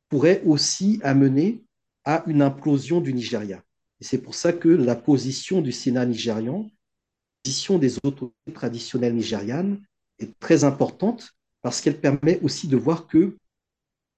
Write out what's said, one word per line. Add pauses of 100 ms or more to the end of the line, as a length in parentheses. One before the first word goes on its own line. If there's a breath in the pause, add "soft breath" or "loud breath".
pourrait
aussi
amener (400)
à
une
implosion
du
Nigeria. (380)
Et
c'est
pour
ça
que
la
position
du
Sénat
nigérian,
la
position
des
autorités
traditionnelles
nigérianes (400)
est
très
importante (300)
parce
qu'elle
permet
aussi
de
voir
que
le (800)